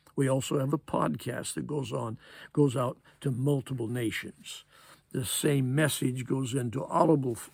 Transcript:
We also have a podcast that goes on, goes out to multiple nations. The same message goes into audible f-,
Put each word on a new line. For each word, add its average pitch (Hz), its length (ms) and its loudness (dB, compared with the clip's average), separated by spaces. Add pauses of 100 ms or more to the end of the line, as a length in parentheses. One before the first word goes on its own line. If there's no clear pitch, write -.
(160)
We 139 140 2
also 135 300 0
have 135 140 0
a 160 40 2
podcast - 760 -4
that 139 120 -4
goes 135 240 -4
on, 117 260 -4 (340)
goes 139 240 4
out 131 220 -2 (240)
to 139 100 0
multiple 131 560 -2
nations. - 760 -6 (480)
The 131 140 -2
same 135 500 2
message 135 500 0
goes 131 280 -2
into 123 320 -2
audible 135 480 4
f-, - 200 -12